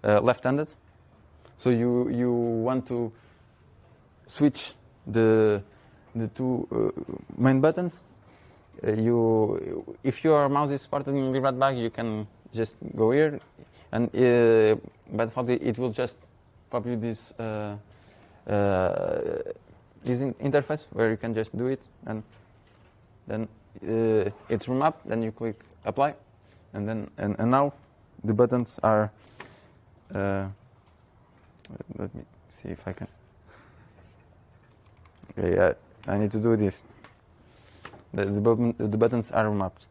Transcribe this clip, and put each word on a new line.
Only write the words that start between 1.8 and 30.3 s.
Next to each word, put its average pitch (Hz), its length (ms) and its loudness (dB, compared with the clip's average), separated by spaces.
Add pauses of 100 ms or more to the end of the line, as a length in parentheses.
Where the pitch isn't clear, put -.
you 123 220 0
want 120 560 -2
to 117 240 -6 (1120)
switch - 480 -2 (340)
the, 110 560 4 (500)
the 113 140 -4
two, 127 440 -4
uh, - 720 -4
main 131 200 4
buttons, 165 420 0 (840)
uh, 110 60 2
you, 110 1120 0
if 135 200 -2
your 147 260 4
mouse 143 220 0
is 143 100 -4
supported 139 340 -4
in 131 160 0
Librad 131 260 0
Bug, 135 200 2
you 113 120 -2
can 107 380 -6 (260)
just 113 220 -4 (200)
go 110 160 4
here, 147 280 2 (520)
and, 117 180 0
uh, 113 680 6 (380)
by 113 120 0
default 117 240 -4
it, 123 140 0
it 117 160 -2
will 123 120 -2
just 120 260 -6 (520)
pop 117 160 -6
you 120 120 -4
this, 113 420 -6
uh, 107 380 -8 (680)
uh, 92 960 0 (640)
this 123 180 -2
in-, 135 140 -4
interface 143 560 -2
where 110 180 0
you 110 80 -2
can 117 160 -6
just 110 240 -6
do 123 100 -2
it, 135 140 -4 (240)
and 110 180 -8 (1000)
then, 107 220 -6 (360)
uh, 110 460 2 (180)
it's 113 200 -4
remap. 139 280 0 (100)
Then 113 180 -4
you 110 80 -6
click 110 280 -8 (240)
apply, 139 320 0 (580)
and 104 140 -6
then, 110 300 -8
and, 101 220 -4
and 113 120 2
now 139 220 2 (500)
the 110 100 0
buttons 120 500 2
are, 107 280 2 (1000)
uh, 98 340 -2 (1500)